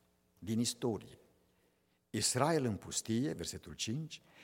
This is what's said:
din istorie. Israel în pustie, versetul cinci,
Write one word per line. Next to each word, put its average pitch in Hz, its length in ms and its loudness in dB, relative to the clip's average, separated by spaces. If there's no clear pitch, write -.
din 110 220 0
istorie. - 580 -2
Israel 135 540 4
în 107 120 2
pustie, 117 560 0
versetul 85 400 -8
cinci, 147 500 -6